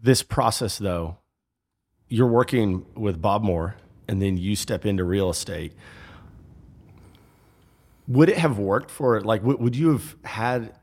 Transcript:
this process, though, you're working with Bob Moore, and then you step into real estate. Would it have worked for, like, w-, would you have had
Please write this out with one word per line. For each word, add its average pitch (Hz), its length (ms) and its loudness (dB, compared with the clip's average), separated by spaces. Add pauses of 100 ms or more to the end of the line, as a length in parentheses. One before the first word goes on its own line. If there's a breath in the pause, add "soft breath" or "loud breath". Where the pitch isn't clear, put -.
this 120 220 4
process, 117 560 -2
though, 87 400 -6 (920)
you're 117 200 2
working 117 640 2
with 101 260 -4
Bob 101 220 0
Moore, 90 340 -2 (320)
and 98 120 -2
then 98 160 0
you 95 200 -2
step - 300 -6
into 95 180 0
real 95 260 0
estate. 80 420 -8 (2250 loud breath)
Would 135 220 6
it 214 100 2
have 147 200 0
worked 101 320 0
for, 120 320 0
like, 107 200 0
w-, 131 160 0
would 120 180 -2
you 160 140 2
have 123 340 -2
had 117 580 -4